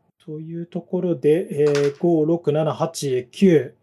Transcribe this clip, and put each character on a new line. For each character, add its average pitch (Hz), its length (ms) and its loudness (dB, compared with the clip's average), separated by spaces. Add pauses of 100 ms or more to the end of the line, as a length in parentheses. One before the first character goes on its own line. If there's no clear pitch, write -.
(260)
と 156 140 -12
い 165 220 -12
う 170 60 -10
と 175 140 -10
こ 180 200 -6
ろ 175 140 -2
で、 156 360 0
え 147 140 0
ー、 143 340 0
五、 165 260 2
六、 165 280 -2
七、 151 200 0
八、 139 580 -4
九 160 520 4